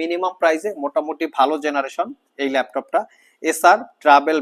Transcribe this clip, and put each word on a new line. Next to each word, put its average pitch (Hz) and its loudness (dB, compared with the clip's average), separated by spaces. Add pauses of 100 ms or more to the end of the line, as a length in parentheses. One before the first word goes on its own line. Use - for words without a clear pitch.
মিনিমাম 175 -4
প্রাইসে 165 0 (140)
মোটামুটি 151 -4 (120)
ভালো 139 2 (100)
জেনারেশন 143 -4 (360)
এই 135 -2
ল্যাপটপটা, 135 -2 (420)
Acer 175 4 (240)
Travel 147 4